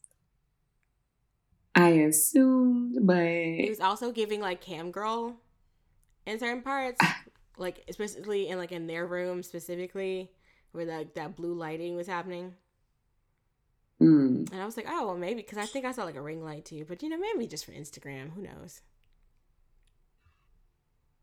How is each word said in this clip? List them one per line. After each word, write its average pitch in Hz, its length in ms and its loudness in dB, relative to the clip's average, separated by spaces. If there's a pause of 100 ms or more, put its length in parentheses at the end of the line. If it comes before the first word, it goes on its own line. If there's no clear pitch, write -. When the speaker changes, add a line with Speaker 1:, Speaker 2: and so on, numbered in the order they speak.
(1800)
Speaker 1:
I 175 140 10
assumed, 247 1120 6
but 180 240 6
Speaker 2:
He 170 440 0
was 220 100 -6
also 214 320 0
giving, 214 300 -2
like, 180 200 -4
cam 175 300 -10
girl 226 460 -6 (880)
in 220 120 -8
certain 240 220 -4
parts. 262 440 -2
Speaker 1:
<sighs> - 100 2 (400)
Speaker 2:
Like, 180 320 -10
especially 202 600 -6
in, 185 100 -6
like, 175 140 -8
in 165 160 -8
their 170 180 -4
room 180 380 -4
specifically, 185 880 -8 (400)
where, 165 160 -8
like, 160 260 -8
that 151 220 -10
blue 175 180 -6
lighting 165 420 -6
was 175 120 -6
happening. 180 480 -8 (1500)
Speaker 1:
Mm. 151 500 6
Speaker 2:
And 190 80 -8
I 196 60 -6
was 226 100 -8
like, 226 140 -8
"Oh, 311 160 -4
well, 185 100 -4
maybe," 196 280 -4
'cause 208 160 -12
I 208 80 -4
think 262 180 -6
I 254 60 -4
saw, 247 120 -6
like, 160 120 -8
a 135 60 -12
ring 160 220 -10
light 151 220 -12
too. 156 220 -12
But, 175 160 -10
you 311 60 -6
know, 320 100 -6
maybe 381 260 -4
just 151 180 -10
for - 80 -18
Instagram. 139 600 -14
Who 185 100 -12
knows? - 400 -16 (2500)